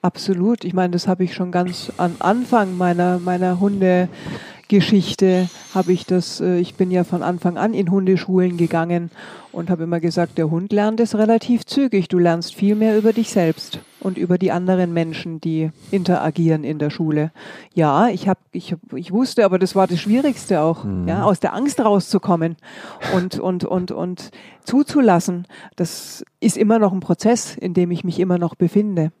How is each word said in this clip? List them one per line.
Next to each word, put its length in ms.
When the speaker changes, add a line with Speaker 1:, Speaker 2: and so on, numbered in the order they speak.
Speaker 1:
Absolut. 640
Ich 80
meine, 180
das 160
habe 160
ich 100
schon 180
ganz 460
am 220
Anfang 580
meiner, 420
meiner 420
Hundegeschichte 1900
habe 200
ich 120
das, 360
äh, 180
ich 160
bin 160
ja 140
von 180
Anfang 340
an 160
in 160
Hundeschulen 680
gegangen 540
und 160
habe 140
immer 180
gesagt, 360
der 120
Hund 240
lernt 260
es 160
relativ 500
zügig. 440
Du 100
lernst 360
viel 200
mehr 220
über 160
dich 180
selbst 480
und 160
über 200
die 140
anderen 420
Menschen, 460
die 320
interagieren 760
in 140
der 100
Schule. 420
Ja, 360
ich 180
hab, 120
ich 220
hab, 60
ich 200
wusste, 320
aber 120
das 160
war 140
das 140
Schwierigste 600
auch, 220
Speaker 2:
Mhm. 240
Speaker 1:
ja, 160
aus 160
der 140
Angst 260
rauszukommen 800
und, 240
und, 240
und, 280
und 400
zuzulassen. 840
Das 480
ist 160
immer 220
noch 120
ein 80
Prozess, 560
in 180
dem 180
ich 120
mich 160
immer 180
noch 180
befinde. 640